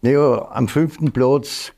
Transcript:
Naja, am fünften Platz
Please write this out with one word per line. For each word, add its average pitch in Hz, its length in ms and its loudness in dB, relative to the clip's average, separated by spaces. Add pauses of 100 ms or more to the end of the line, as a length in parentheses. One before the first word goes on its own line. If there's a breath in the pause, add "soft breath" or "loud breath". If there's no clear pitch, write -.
Naja, 131 500 2
am 110 160 0
fünften 156 420 -2
Platz 127 680 -2